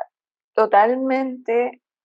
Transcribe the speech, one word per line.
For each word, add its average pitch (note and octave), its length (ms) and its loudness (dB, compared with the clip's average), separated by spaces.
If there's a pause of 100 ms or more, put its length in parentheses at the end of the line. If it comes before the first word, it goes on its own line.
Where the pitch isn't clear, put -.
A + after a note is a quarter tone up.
(560)
totalmente, B3 1300 0 (240)